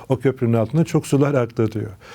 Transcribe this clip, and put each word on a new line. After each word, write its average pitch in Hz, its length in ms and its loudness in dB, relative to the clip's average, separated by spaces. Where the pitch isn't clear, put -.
o 127 100 0
köprünün 127 340 0
altında 117 300 2
çok 156 240 -2
sular 143 260 2
aktı." 113 380 0
diyor. 104 200 -8